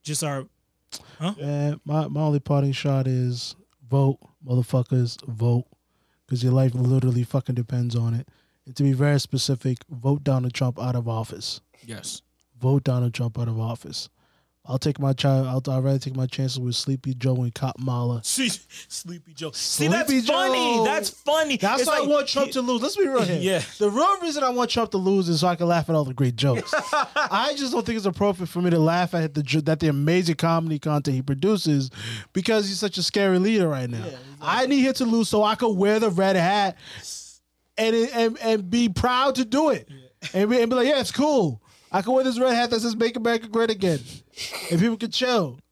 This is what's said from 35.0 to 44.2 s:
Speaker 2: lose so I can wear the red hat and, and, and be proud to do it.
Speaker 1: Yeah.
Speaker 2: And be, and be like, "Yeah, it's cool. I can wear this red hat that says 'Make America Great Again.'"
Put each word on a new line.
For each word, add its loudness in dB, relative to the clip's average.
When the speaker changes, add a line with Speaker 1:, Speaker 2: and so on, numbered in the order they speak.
Speaker 2:
lose 2
so 2
I 2
can 0
wear 4
the 2
red 2
hat 2
and, 2
and, 0
and 0
be 4
proud 2
to 0
do 2
it. -2
Speaker 1:
Yeah. -20
Speaker 2:
And 2
be, 4
and 2
be 2
like, 4
"Yeah, 4
it's -4
cool. 2
I 2
can -2
wear 4
this 0
red 2
hat 2
that 0
says -2
'Make 0
America -2
Great 0
Again.'" 0